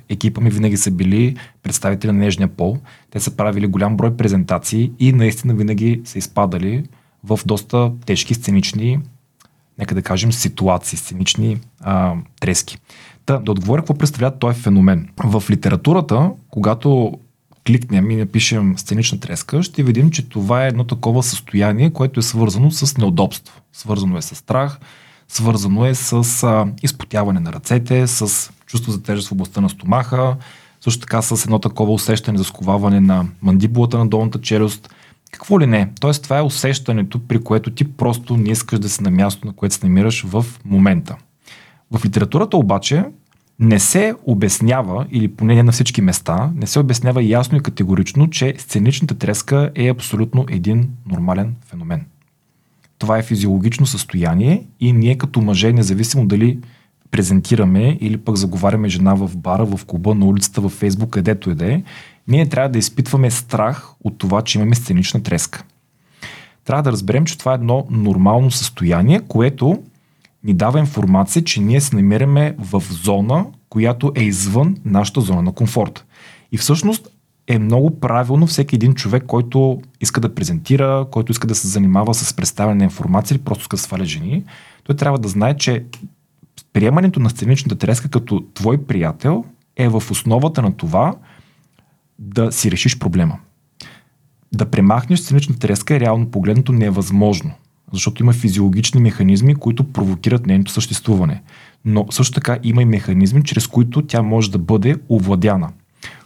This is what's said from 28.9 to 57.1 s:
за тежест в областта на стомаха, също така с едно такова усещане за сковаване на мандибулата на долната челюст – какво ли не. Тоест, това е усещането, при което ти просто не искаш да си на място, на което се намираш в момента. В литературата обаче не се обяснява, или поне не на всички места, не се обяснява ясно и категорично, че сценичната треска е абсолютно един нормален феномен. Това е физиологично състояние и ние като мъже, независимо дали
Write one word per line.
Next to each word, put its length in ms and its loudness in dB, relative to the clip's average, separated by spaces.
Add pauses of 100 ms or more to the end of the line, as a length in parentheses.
за 100 -6
тежест 260 -6
в 40 -8
областта 280 -4
на 80 2
стомаха, 680 -2 (440)
също 200 -4
така 220 -2
с 220 -4
едно 140 0
такова 340 -2
усещане 460 -2
за 60 0
сковаване 560 0
на 260 4 (160)
мандибулата 560 2
на 80 2
долната 340 -2
челюст – 540 -2 (360)
какво 300 0
ли 60 4
не. 240 2 (100)
Тоест, 220 0
това 160 0
е 40 0
усещането, 840 -2
при 160 0
което 260 -2
ти 220 -2
просто 440 -2
не 140 2
искаш 280 -2
да 100 -4
си 140 -6
на 80 0
място, 360 0
на 60 -10
което 220 -4
се 120 -4
намираш 360 2
в 220 -2 (200)
момента. 520 2 (720)
В 140 -2
литературата 520 0
обаче 480 2 (540)
не 200 6
се 360 2 (120)
обяснява, 840 0
или 180 0
поне 260 2
не 80 8
на 100 6
всички 300 0
места, 520 0
не 120 -4
се 120 0
обяснява 440 2
ясно 360 2
и 40 -2
категорично, 680 2
че 280 -2
сценичната 560 0
треска 600 0
е 160 0
абсолютно 600 -2
един 380 0 (180)
нормален 480 -2 (120)
феномен. 380 -8 (920)
Това 200 0
е 40 -2
физиологично 640 0
състояние 760 0 (180)
и 120 2
ние 260 2
като 220 -2
мъже, 320 2
независимо 540 2
дали 320 2 (520)